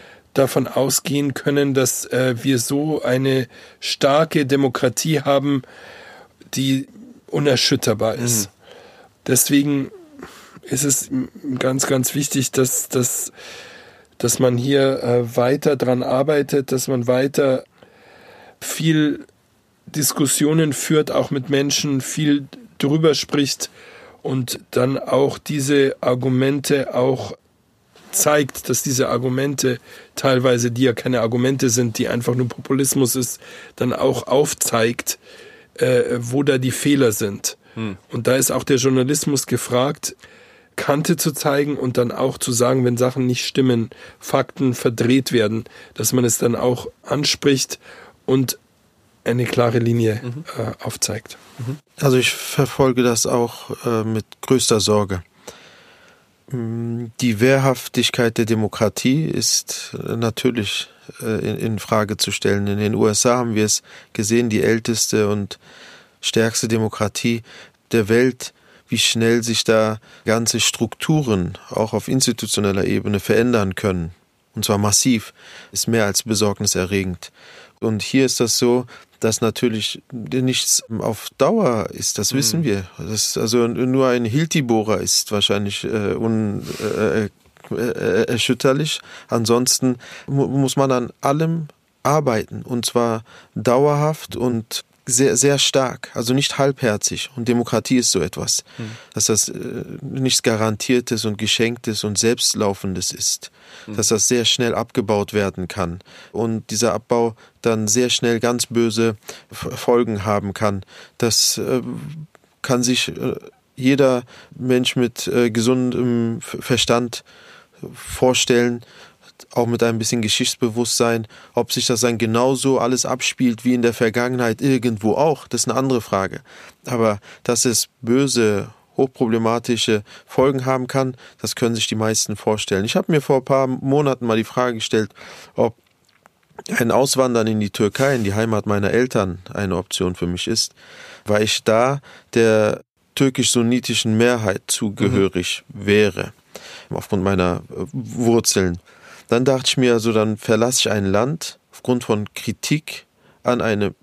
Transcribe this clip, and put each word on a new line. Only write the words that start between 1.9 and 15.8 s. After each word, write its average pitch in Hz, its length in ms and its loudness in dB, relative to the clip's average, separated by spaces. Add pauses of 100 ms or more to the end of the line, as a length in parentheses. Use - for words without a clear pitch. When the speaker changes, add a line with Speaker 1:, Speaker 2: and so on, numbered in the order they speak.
Speaker 1:
äh, 127 380 0
wir 131 160 2
so 143 440 -2
eine 131 440 0 (320)
starke 151 680 2
Demokratie 139 760 0
haben, 139 400 2 (920)
die 135 320 0 (400)
unerschütterbar 120 880 0
ist. 113 320 -2
Speaker 2:
Mhm. - 40 -20 (760)
Speaker 1:
Deswegen 143 640 2 (720)
ist 139 200 -4
es 139 260 0 (500)
ganz, 131 280 0
ganz 131 280 0
wichtig, 143 360 -2
dass, - 380 0
dass, - 420 -2 (840)
dass - 220 -2
man 123 180 4
hier, 135 460 2
äh, 120 340 0
weiter 139 380 2
dran 127 280 0